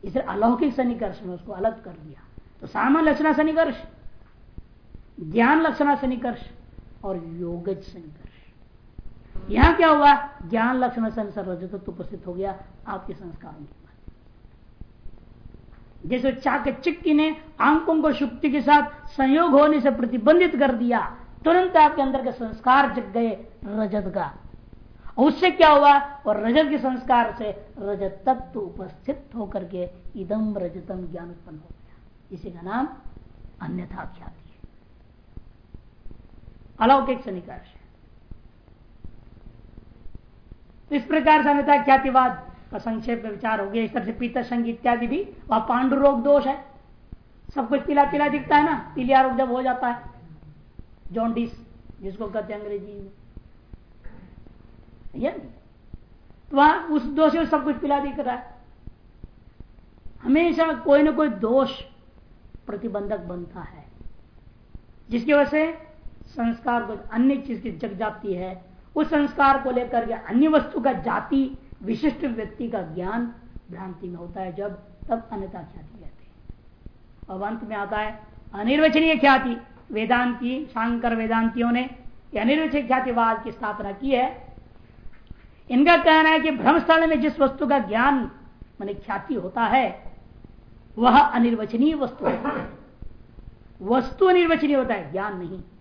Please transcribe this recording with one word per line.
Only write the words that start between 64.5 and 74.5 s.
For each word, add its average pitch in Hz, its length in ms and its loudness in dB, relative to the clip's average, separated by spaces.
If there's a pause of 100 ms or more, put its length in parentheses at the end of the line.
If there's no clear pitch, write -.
जिसकी 233 240 0
वजह 285 120 6
से 311 320 0 (500)
संस्कार 233 560 -4
को 226 100 -8 (180)
अन्य 254 260 2
चीज 254 240 -8
की 220 100 -8
जग 196 220 -8
जाती 208 400 -6
है, 185 320 -8 (300)
उस 311 140 0
संस्कार 277 540 2
को 262 80 -2
लेकर 240 340 -2
के 226 80 -4
अन्य 233 340 2
वस्तु 311 340 2
का 262 120 2
जाति 262 640 -2 (240)
विशिष्ट 226 440 -2
व्यक्ति 226 440 -6
का 190 120 -4
ज्ञान 185 540 -6 (360)
भ्रांति 180 360 -14
में 175 80 -10
होता 175 260 -12
है, 185 140 -10